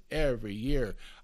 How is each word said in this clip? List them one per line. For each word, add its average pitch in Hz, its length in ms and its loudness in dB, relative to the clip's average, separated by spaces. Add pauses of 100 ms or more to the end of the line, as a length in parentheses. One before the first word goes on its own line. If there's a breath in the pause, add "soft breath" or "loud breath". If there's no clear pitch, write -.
(100)
every 120 440 0
year. 120 400 2 (300 loud breath)